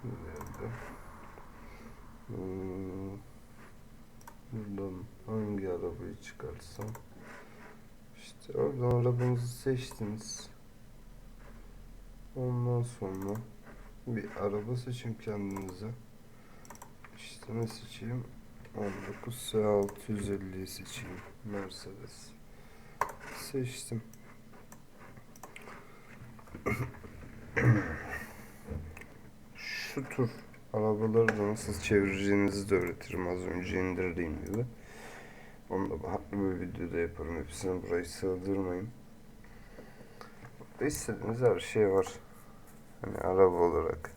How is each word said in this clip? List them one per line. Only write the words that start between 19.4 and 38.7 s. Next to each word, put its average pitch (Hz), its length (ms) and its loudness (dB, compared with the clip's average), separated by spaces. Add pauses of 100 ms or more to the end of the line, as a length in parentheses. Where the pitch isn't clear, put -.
S 107 140 6
altı 101 460 4
yüz 101 180 0
elliyi 95 380 -2
seçeyim. 92 500 -8 (280)
Mercedes. 101 840 -8 (1040)
Seçtim. - 680 -2 (2500)
<clears throat> - 160 4 (2750)
Şu - 540 -4
tür 120 220 4 (420)
arabaları 110 640 8
da 101 100 6
nasıl 104 340 0
çevireceğinizi 101 880 8
de 98 60 10
öğretirim. 90 520 2
Az 90 120 2
önce 90 400 0
indirdiğim 87 680 2
gibi. 107 200 2 (1040)
Onu 95 200 2
da 87 80 0
farklı - 400 -2
bir 95 220 4
videoda 85 400 -2
yaparım. 85 360 0
Hepsini 90 480 -2
buraya 87 220 2
sığdırmayın. 92 840 0 (1900)